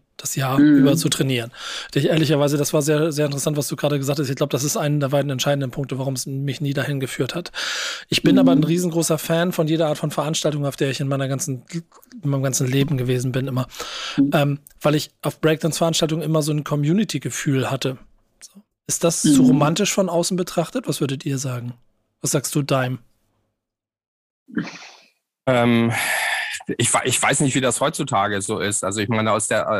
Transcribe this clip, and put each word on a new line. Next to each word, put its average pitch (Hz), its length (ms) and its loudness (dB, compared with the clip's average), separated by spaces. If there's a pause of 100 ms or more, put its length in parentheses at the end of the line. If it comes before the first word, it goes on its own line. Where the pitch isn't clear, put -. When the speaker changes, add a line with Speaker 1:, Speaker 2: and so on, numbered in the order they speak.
(180)
Speaker 1:
das - 160 -8
Jahr 135 240 0
Speaker 2:
Mhm. 147 200 8
Speaker 1:
über 135 180 6
zu - 140 0
trainieren. 120 400 -2 (440)
Ich, 143 120 2
ehrlicherweise, 151 500 2
das 143 160 -2
war 156 80 2
sehr, 151 320 2
sehr 147 140 0
interessant, 143 320 -4
was 139 100 -2
du 147 80 -6
gerade 147 220 0
gesagt 135 200 -2
hast. 135 120 -2
Ich 135 60 -4
glaub, 143 120 0
das 139 160 -2
ist 151 140 -2
einer 147 200 0
der 139 120 -2
beiden 143 200 0
entscheidenden 139 400 -2
Punkte, 135 280 -8
warum 135 160 -4
es 127 100 -6
mich 139 380 -6
nie 139 100 -2
dahin 135 280 -2
geführt 131 340 -4
hat. - 180 -8 (560)
Ich - 140 0
bin - 140 6
Speaker 2:
Mhm. - 20 6
Speaker 1:
aber 131 140 6
ein 151 120 6
riesengroßer 165 540 0
Fan 170 340 0
von 156 160 0
jeder 160 200 2
Art 151 100 -2
von 156 120 -4
Veranstaltung, 151 540 -2
auf 139 120 -4
der 139 120 0
ich 131 120 -4
in 139 80 -2
meiner 139 200 -2
ganzen, 131 420 -4
in 170 600 -8
meinem 135 120 0
ganzen 135 240 0
Leben 135 300 2
gewesen 127 340 0
bin 131 160 0
immer. 127 200 -2 (500)
Speaker 2:
Mhm. 143 160 2
Speaker 1:
Ähm, 143 260 2 (220)
weil 151 140 2
ich - 160 -2 (100)
auf - 220 -6
Breakdance-Veranstaltungen 160 800 0
immer 156 180 0
so 147 120 -2
ein 151 120 -2
Community-Gefühl 147 1080 0
hatte. 131 280 -4 (420)
So. - 220 -20 (240)
Ist - 180 -4
das 165 160 2
zu 160 220 6
Speaker 2:
Mhm. 254 60 8
Speaker 1:
romantisch 165 440 4
von 190 160 2
außen 175 300 0
betrachtet? 180 500 -4
Was 151 140 -2
würdet 135 240 -4
ihr 139 100 -2
sagen? 123 380 -6 (480)
Was 143 80 -2
sagst - 240 -2
du, 147 80 0
Dime? 127 360 0 (2500)
Speaker 3:
Ähm, 120 460 4 (880)
ich - 140 0
wa-, - 120 0
ich - 180 0
weiß 120 180 2
nicht, 135 140 2
wie 143 60 2
das 123 200 0
heutzutage 104 600 0
so 104 160 -4
ist. 101 240 -2
Also 98 180 -4
ich 101 80 -2
meine, 110 240 0
aus 107 140 0
der, 107 220 0 (120)